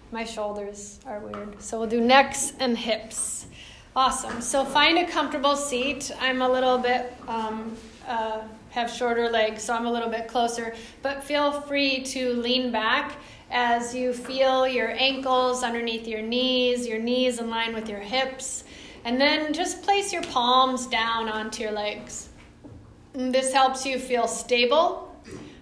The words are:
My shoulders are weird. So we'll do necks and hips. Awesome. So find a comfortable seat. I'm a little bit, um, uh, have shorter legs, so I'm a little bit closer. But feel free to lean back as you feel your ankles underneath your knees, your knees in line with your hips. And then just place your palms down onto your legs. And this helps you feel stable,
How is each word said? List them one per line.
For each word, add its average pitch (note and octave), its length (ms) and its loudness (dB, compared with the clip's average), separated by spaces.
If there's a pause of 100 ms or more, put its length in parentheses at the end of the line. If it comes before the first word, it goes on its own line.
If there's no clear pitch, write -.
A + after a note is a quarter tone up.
(140)
My A3+ 100 -6
shoulders G#3 840 -8
are A3 140 -8
weird. G#3 420 -12
So - 180 -6
we'll A3 100 -2
do A#3 100 2
necks C4 600 4
and B3 180 0
hips. - 680 -6 (480)
Awesome. A#3+ 460 0
So C4+ 240 0
find D4+ 340 6
a F4 80 4
comfortable C#4+ 520 0
seat. C4+ 540 -4 (100)
I'm B3+ 200 0
a B3+ 60 4
little B3+ 300 4
bit, B3 360 0 (140)
um, A3 480 -6 (320)
uh, A3 320 -2 (300)
have A#3+ 200 -4
shorter A#3 400 0
legs, A3 340 2
so A#3+ 100 -2
I'm A#3 120 0
a A#3+ 60 0
little A#3 160 0
bit A3+ 220 -4
closer. A#3 440 0 (280)
But C#4 240 -6
feel D4 340 2
free C#4 440 0
to B3+ 320 -2
lean B3 360 0
back A#3 460 0 (340)
as A#3+ 420 2
you B3+ 200 0
feel C4 520 2
your A#3 260 0
ankles B3+ 720 2
underneath A#3 460 -2
your G#3+ 140 -6
knees, B3 640 2
your A3 120 -4
knees A#3+ 400 2
in A#3 100 -4
line A3+ 240 -2
with A3 160 -6
your G3+ 100 -8
hips. B3+ 640 -4 (400)
And A#3+ 160 -2
then D4+ 320 2
just F4 320 -4
place G4 300 2
your E4+ 100 -4
palms B3+ 640 4
down A3+ 400 0
onto A3 360 -4
your G#3+ 100 -2
legs. G#3 560 -6 (840)
And B3+ 220 0
this C4 160 2
helps C4+ 340 4
you C4 140 0
feel A#3 260 0
stable, B3 840 2 (520)